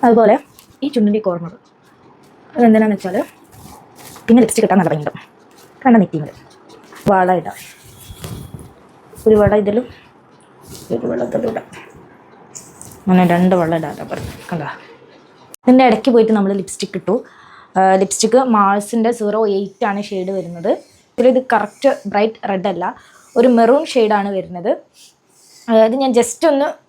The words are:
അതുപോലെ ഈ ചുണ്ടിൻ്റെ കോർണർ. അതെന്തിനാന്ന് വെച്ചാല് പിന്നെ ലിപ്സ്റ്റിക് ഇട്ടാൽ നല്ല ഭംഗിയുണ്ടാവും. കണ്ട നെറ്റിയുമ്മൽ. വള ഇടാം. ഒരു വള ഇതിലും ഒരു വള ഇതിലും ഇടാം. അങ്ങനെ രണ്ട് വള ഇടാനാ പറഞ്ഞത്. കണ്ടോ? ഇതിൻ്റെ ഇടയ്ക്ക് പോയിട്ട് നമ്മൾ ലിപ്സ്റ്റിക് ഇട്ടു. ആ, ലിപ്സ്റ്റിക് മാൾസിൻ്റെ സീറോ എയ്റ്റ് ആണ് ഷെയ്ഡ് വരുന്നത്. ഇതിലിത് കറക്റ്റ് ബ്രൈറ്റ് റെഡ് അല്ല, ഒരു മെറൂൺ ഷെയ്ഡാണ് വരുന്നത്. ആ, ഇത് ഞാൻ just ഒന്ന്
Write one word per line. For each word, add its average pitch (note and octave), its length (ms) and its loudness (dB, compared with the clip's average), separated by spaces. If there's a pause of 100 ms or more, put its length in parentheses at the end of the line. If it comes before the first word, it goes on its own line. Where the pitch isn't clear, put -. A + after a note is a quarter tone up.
അതുപോലെ A3+ 300 4 (480)
ഈ C#4 120 -6
ചുണ്ടിൻ്റെ G#3+ 320 0
കോർണർ. E3+ 260 -6 (1000)
അതെന്തിനാന്ന് A3 420 4
വെച്ചാല് F#3+ 240 -6 (1040)
പിന്നെ A#3 180 6
ലിപ്സ്റ്റിക് A3 240 0
ഇട്ടാൽ F#3 120 2
നല്ല E3 120 0
ഭംഗിയുണ്ടാവും. D3 340 -8 (580)
കണ്ട B3 200 4
നെറ്റിയുമ്മൽ. D3+ 280 -6 (800)
വള F#3 280 2
ഇടാം. - 180 -12 (1700)
ഒരു A3 140 4
വള G3+ 120 2 (100)
ഇതിലും G#3 220 -4 (1080)
ഒരു A#2 180 -8
വള A#3+ 180 -6
ഇതിലും A3+ 240 -6
ഇടാം. - 140 -12 (1400)
അങ്ങനെ F#3 240 4
രണ്ട് F3+ 280 2
വള D#3+ 100 -2 (100)
ഇടാനാ - 300 -12
പറഞ്ഞത്. D3+ 280 -12 (100)
കണ്ടോ? D#3 180 -10 (960)
ഇതിൻ്റെ B3+ 260 6
ഇടയ്ക്ക് A3 260 0
പോയിട്ട് A3 220 4
നമ്മൾ G3 140 0 (100)
ലിപ്സ്റ്റിക് - 380 -10
ഇട്ടു. G3 160 -2 (640)
ആ, F#3+ 40 2 (200)
ലിപ്സ്റ്റിക് A3 360 0 (200)
മാൾസിൻ്റെ G#3 600 0
സീറോ G#3+ 220 -2 (160)
എയ്റ്റ് G3+ 320 -6
ആണ് G3+ 200 -6
ഷെയ്ഡ് F#3+ 280 -6
വരുന്നത്. E3+ 340 -6 (440)
ഇതിലിത് B3+ 260 4 (120)
കറക്റ്റ് G#3 360 -2 (220)
ബ്രൈറ്റ് G#3+ 280 -2 (120)
റെഡ് F#3+ 220 -4
അല്ല, F3 120 -6 (540)
ഒരു A#3+ 80 4 (100)
മെറൂൺ B3 260 4 (100)
ഷെയ്ഡാണ് G#3+ 440 0
വരുന്നത്. F3 340 -6 (1000)
ആ, - 20 0 (160)
ഇത് A3+ 160 -2
ഞാൻ C4 160 0
just A#3+ 320 -2
ഒന്ന് C#4 160 0 (220)